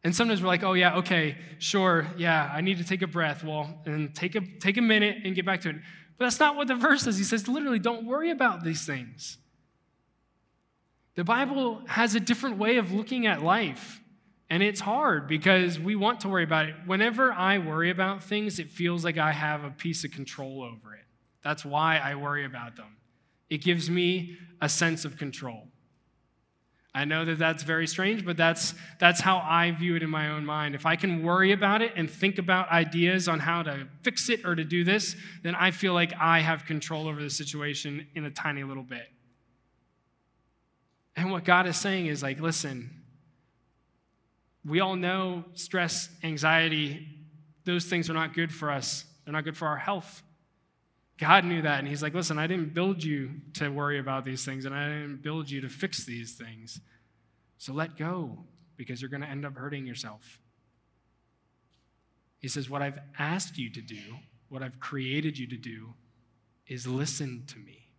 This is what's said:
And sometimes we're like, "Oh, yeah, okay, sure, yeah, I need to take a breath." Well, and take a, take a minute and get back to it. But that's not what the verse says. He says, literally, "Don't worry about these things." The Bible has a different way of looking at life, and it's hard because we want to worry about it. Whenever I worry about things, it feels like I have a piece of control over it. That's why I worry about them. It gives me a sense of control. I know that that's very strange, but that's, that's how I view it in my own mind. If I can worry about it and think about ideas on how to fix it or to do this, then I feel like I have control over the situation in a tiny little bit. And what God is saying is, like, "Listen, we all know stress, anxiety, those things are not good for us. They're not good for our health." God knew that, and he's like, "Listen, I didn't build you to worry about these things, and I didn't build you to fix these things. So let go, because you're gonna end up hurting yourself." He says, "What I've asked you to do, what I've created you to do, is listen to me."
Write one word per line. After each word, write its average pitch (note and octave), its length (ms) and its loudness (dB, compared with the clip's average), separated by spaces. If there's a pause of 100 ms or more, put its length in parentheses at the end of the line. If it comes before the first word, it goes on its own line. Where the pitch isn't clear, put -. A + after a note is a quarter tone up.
And F3 100 2
sometimes A3 280 2
we're F#3 60 2
like, F3+ 140 4
"Oh, F#3+ 120 2
yeah, F3+ 240 6
okay, E3 400 2 (200)
sure, F#3 480 4 (120)
yeah, D#3+ 360 4
I D3+ 60 -2
need F#3 180 2
to E3+ 60 -4
take G3 160 -2
a F#3 60 0
breath." D#3 360 -2
Well, D3+ 440 -6
and D3+ 280 -2
take F3 200 -4
a, G#3+ 80 0 (180)
take F#3 160 2
a B3 60 2
minute G#3+ 420 4
and F#3+ 100 -2
get F3+ 120 -2
back F#3+ 160 0
to E3 80 -2
it. D3+ 60 -6 (420)
But B3 80 0
that's A#3+ 120 0
not D4 180 6
what C#4+ 120 -2
the C4 80 0
verse C#4 260 6
says. A3 140 2
He G3 80 2
says, G#3+ 240 0
literally, C4+ 300 2
"Don't A3+ 280 -2
worry D4+ 240 0
about A3+ 320 2
these E3 240 -2
things." B2 520 -8 (1800)
The F3 100 -2
Bible B3+ 640 0
has A3 280 2
a A3+ 60 4
different A3+ 380 0
way A3 180 4
of F#3+ 160 2
looking A3 340 0
at E3 160 2
life, E3+ 600 0 (480)
and E3+ 120 4
it's G3+ 180 2
hard G#3+ 460 2
because F3 540 4
we G3 160 -2
want A3 240 2
to G3 80 -4
worry F#3 160 2
about D#3 240 2
it. D#3 60 -8 (120)
Whenever A3+ 460 2
I F#3+ 260 4
worry D#3+ 300 0
about F#3+ 340 0
things, G#3 360 -2
it D#3 100 -8
feels F3 360 -2
like E3+ 120 0
I D#3 160 2
have D3+ 320 -2
a C#3+ 60 -8
piece D#3 340 -6
of C#3 60 -6
control C3+ 520 -10
over A2 320 -14
it. G#2+ 100 -20 (380)
That's D3+ 220 -4
why D#3 340 4
I C#3 180 -2
worry C#3+ 280 -2
about B2 320 -12
them. G#2+ 200 -20 (520)
It D#3 100 -2
gives E3+ 300 2
me F3+ 480 0 (240)
a D3+ 80 0
sense D#3+ 360 2
of C#3 120 -10
control. B2 520 -10 (1300)
I C#3 80 0
know D#3 200 0
that D#3+ 140 -2
that's D#3+ 260 0
very D#3+ 220 0
strange, F#3+ 380 -2
but F3 120 -4
that's, E3 360 2 (280)
that's F3 200 8
how F#3+ 180 4
I E3+ 340 4
view E3+ 240 0
it D#3+ 60 0
in D#3+ 80 -2
my D#3 180 0
own D3+ 180 -2
mind. D3 300 -2
If C3+ 100 -2
I E3 80 6
can E3+ 300 0
worry F#3 260 6
about G3+ 320 4
it A3+ 140 -2
and D#3+ 120 -2
think G3 300 0
about F#3 320 2
ideas E3+ 560 4
on D#3+ 140 2
how E3+ 240 0
to C#3 240 -6 (140)
fix - 260 -2
it A#3 160 0
or F3 100 0
to D#3+ 100 -2
do F3 200 0
this, G3 320 2 (260)
then F3 140 -4
I F3+ 160 4
feel F#3 200 0
like E3+ 260 2
I E3 220 6
have D#3 260 0
control D#3 420 -4
over D3 120 -6
the D3 100 -6
situation D3 840 -6
in D#3+ 100 -6
a D3 60 -8
tiny C#3+ 320 -4
little C3+ 220 -8
bit. B2 240 -14 (2000)
And F#3 160 -2
what F3 120 -4
God F3+ 220 8
is F3 100 -2
saying F#3+ 300 0
is, C#3+ 160 -4
like, C3+ 180 -4
"Listen, C#3 500 -4 (1700)
we D3+ 160 2
all F#3+ 160 0
know F3+ 480 -2 (100)
stress, - 540 -2 (140)
anxiety, D#3 880 2 (560)
those F3 200 0
things E3+ 240 0
are E3 60 -2
not D#3+ 200 -2
good E3 180 0
for D3+ 180 -4
us. C3+ 340 -4 (200)
They're D3 80 -10
not D3+ 120 -2
good D#3 120 -8
for D#3+ 120 -2
our D3+ 80 0
health." F3+ 460 -6 (960)
God F3 280 8
knew E3+ 180 0
that, D3 160 0
and C#3 80 -4
he's C#3+ 160 -6
like, D3+ 120 -4
"Listen, E3 220 -2
I D#3 120 -2
didn't E3+ 260 -2
build F3 300 0
you C#3+ 260 -4 (240)
to D3 140 -2
worry C#3+ 320 -2
about C3+ 240 -4
these C3 200 -6
things, C3+ 200 -8
and C3+ 100 -8
I C#3+ 140 -4
didn't D3 340 -8
build D3+ 260 -6
you C#3 120 -8
to C3 80 -10
fix F#3 360 -8
these A#2 300 -10
things. A2+ 460 -18 (800)
So - 140 -14
let D#3+ 240 -4
go, D#3 480 -6 (320)
because B2 240 -10
you're C3+ 80 -10
gonna C#3+ 180 -8
end C#3+ 200 -8
up C#3 100 -10
hurting C#3 300 -10
yourself." A2+ 540 -14 (2000)
He C#3 80 -8
says, C3 200 -6
"What C#3 140 -2
I've C#3 160 -4 (180)
asked E3 400 -4
you A#2 140 -8
to A#2 100 -14
do, G#2+ 380 -16 (300)
what C3+ 160 -10
I've B2+ 160 -14
created C#3+ 580 -4
you B2+ 80 -8
to A#2+ 100 -12
do, A2+ 380 -16 (720)
is B2 220 -10
listen C3 580 -4
to - 140 -20
me." - 220 -20 (160)